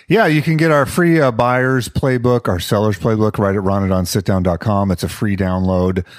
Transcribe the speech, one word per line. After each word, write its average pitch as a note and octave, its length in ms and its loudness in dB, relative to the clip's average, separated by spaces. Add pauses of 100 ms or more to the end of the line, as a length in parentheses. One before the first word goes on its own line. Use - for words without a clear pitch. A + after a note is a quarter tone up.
Yeah, G#3+ 180 4
you D3+ 160 2
can D#3+ 160 0
get E3 140 2
our C#3+ 160 4
free, E3 340 2
uh, C3+ 80 4
buyer's B2 580 0
playbook, B2 600 0
our G2+ 120 -2
seller's G#2+ 380 0
playbook A2 400 0
right G2 180 2
at G#2 60 -2
ron G2 220 0
and F#2+ 80 0
don F#2 160 0
sit G2+ 180 -4
down F#2+ 160 0
dot F2+ 180 -2
com. G2+ 300 -2
It's F2+ 140 -2
a F#2+ 40 -4
free G2+ 300 -4
download. F#2 680 0 (160)